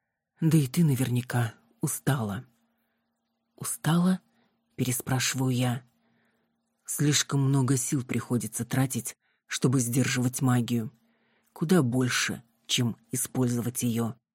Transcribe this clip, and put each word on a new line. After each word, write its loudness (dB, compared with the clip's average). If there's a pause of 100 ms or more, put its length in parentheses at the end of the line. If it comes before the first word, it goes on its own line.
(400)
Да 4
и 4
ты 2
наверняка 0 (260)
устала. -4 (1120)
«Устала?» 0 (560)
переспрашиваю -2
я. -2 (1000)
Слишком 0
много 4
сил -2
приходится -4
тратить, -2 (300)
чтобы 0
сдерживать 0
магию. 0 (600)
Куда 2
больше, 0 (240)
чем 0 (160)
использовать -2
ее. -2 (200)